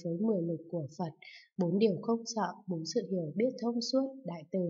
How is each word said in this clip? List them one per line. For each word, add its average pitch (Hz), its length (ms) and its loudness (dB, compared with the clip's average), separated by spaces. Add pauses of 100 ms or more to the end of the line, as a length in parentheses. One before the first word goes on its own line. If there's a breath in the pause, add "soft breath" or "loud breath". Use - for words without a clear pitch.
với 170 160 -2
mười 208 220 2
lực 170 180 0 (100)
của 160 160 -2 (120)
Phật, 165 120 -2 (480 loud breath)
bốn 175 200 4
điều 202 240 6
không 233 240 0
sợ, 185 280 -2 (120)
bốn 165 200 -4
sự 196 240 -2
hiểu 165 240 0
biết 220 140 4 (140)
thông 233 180 0
suốt, 269 340 0 (100)
đại 170 260 -8
từ, 190 80 0 (120)